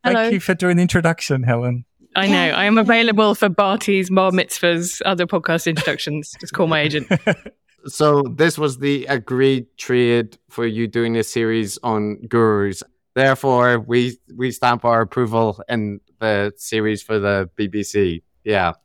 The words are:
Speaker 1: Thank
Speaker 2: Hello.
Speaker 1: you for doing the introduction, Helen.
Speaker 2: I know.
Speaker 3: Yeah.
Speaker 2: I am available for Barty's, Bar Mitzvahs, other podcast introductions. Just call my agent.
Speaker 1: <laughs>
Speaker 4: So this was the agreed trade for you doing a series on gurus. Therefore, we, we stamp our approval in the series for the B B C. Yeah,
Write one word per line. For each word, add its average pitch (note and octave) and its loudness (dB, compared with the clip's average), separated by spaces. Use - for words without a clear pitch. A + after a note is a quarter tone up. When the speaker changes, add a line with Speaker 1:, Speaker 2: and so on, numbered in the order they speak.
Speaker 1:
Thank B3 2
Speaker 2:
Hello. A3+ 2
Speaker 1:
you G3+ 0
for F#3 -2
doing F3+ 0
the F3 4
introduction, E3 0
Helen. B2 -2
Speaker 2:
I F#3+ 2
know. F#3 2
Speaker 3:
Yeah. D#3+ 0
Speaker 2:
I F#3+ 0
am G#3+ 4
available A3 4
for G#3 2
Barty's, G3 0
Bar F#3+ 4
Mitzvahs, F3 -2
other F3+ 0
podcast E3 -2
introductions. D3+ -4
Just - -18
call F3+ 0
my D#3+ 0
agent. D3 -2
Speaker 1:
<laughs> - -6
Speaker 4:
So D3 2
this C#3 0
was C#3 -2
the C#3 -2
agreed C3 0
trade A#2+ 0
for A#2+ -4
you A2+ -2
doing A#2 -2
a A2+ 0
series A2+ -2
on G#2 -2
gurus. G#2+ 0
Therefore, B2+ 2
we, A#2+ -2
we B2+ -4
stamp A#2+ -2
our A#2 2
approval A2+ -2
in G#2+ -4
the G#2 -2
series G#2+ -4
for A2 -2
the G2 0
B G#2 -4
B G2+ -6
C. F2+ -2
Yeah, F#2+ 0